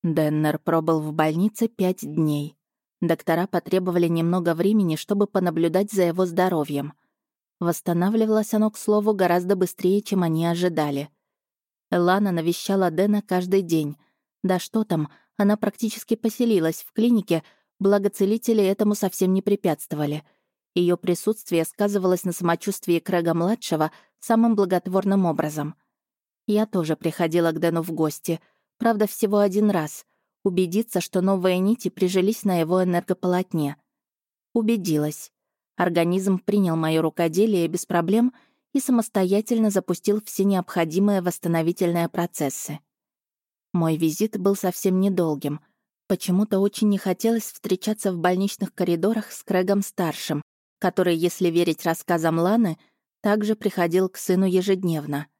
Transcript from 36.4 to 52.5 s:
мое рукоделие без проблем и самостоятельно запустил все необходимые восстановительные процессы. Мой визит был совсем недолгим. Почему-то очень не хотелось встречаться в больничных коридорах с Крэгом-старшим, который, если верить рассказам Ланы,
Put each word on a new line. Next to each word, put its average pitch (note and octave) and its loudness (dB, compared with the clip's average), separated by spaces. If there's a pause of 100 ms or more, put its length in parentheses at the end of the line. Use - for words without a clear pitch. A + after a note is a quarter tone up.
мое D#3+ 2
рукоделие E3+ 0
без E3 -6
проблем F#3+ 0 (400)
и C4+ 0
самостоятельно A3 0
запустил G3+ -2
все - -4
необходимые F#3 0
восстановительные E3+ 0
процессы. D#3 -6 (920)
Мой E3 0
визит E3 -2
был G3 0
совсем F#3 -2
недолгим. D#3+ -2 (480)
Почему-то F#3+ 0
очень G#3 0
не G3 2
хотелось A3 -2
встречаться G3+ -4
в F3+ -6
больничных F#3 -2
коридорах F3+ -2
с - -16
Крэгом-старшим, F3+ -2 (380)
который, F3+ 2
если F3 0
верить E3+ 0
рассказам E3 0
Ланы, G#3 2 (440)